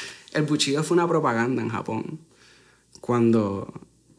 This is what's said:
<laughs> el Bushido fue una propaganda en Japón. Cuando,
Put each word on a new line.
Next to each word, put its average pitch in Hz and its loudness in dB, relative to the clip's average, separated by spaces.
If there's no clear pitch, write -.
<laughs> - -20
el 156 2
Bushido 147 0
fue 175 0
una 175 4
propaganda 127 0
en 113 -2
Japón. - -6
Cuando, 113 2